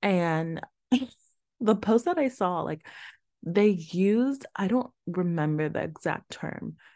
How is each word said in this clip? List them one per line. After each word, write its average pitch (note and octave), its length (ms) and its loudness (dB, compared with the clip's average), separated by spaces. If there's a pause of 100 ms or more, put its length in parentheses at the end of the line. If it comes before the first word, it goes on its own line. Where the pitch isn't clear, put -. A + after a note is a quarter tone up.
And E3 580 0 (320)
<laughs> B3 80 4 (600)
the G#3+ 160 4
post A3 280 2
that F4 140 0
I C#4 100 2
saw, F3+ 320 -2
like, D#3 260 -6 (560)
they G#3 260 4
used, G3+ 840 2
I G3 140 -2
don't B3+ 220 0 (160)
remember D#3+ 640 0
the - 140 -4
exact - 480 -6
term, - 460 -10 (200)